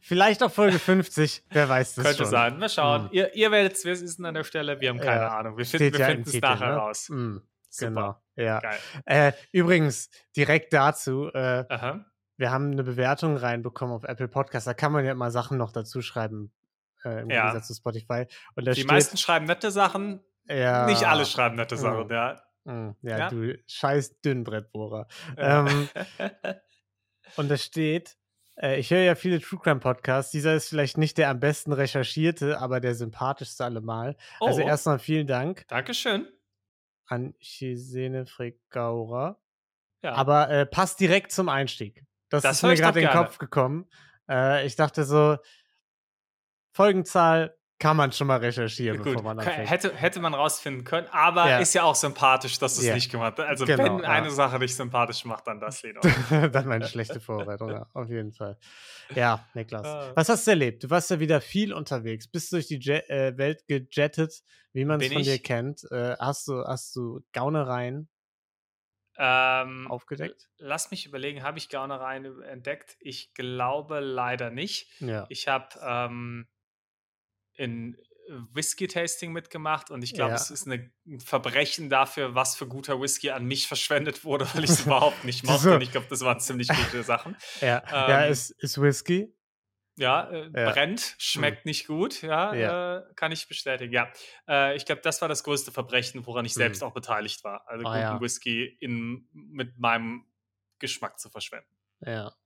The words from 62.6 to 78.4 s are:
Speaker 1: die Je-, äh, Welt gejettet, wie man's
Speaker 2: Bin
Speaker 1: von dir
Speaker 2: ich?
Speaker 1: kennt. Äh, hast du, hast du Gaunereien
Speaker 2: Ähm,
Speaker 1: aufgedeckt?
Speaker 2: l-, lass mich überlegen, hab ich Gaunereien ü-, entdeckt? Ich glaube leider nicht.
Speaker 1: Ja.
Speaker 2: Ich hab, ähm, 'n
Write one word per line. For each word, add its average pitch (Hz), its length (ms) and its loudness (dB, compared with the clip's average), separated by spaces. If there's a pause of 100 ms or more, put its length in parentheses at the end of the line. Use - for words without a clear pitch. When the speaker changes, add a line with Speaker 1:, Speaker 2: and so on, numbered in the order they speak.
Speaker 1:
die 143 140 -6
Je-, 139 300 0
äh, 131 280 0
Welt 143 300 -2
gejettet, 147 720 0 (320)
wie 131 100 -2
man's 147 200 2
Speaker 2:
Bin 135 100 0
Speaker 1:
von 147 80 0
dir 135 140 2
Speaker 2:
ich? 123 80 -6
Speaker 1:
kennt. 127 480 -4
Äh, 123 280 -4
hast 135 280 -4
du, 131 180 -4
hast - 300 -8
du 120 260 -8 (100)
Gaunereien 131 800 -4 (1080)
Speaker 2:
Ähm, 131 720 0
Speaker 1:
aufgedeckt? 143 600 -12 (100)
Speaker 2:
l-, 160 80 -20
lass 151 220 -6
mich - 160 -12
überlegen, 139 380 -10
hab 151 140 -8
ich - 120 -14
Gaunereien 135 560 -8
ü-, 135 180 -18
entdeckt? 139 560 -12
Ich - 360 -12
glaube 131 640 -4
leider 127 500 -4
nicht. 139 400 -8 (100)
Speaker 1:
Ja. 110 300 -6
Speaker 2:
Ich - 180 -8
hab, 131 360 -2
ähm, 120 640 -6 (1120)
'n 117 380 -8 (560)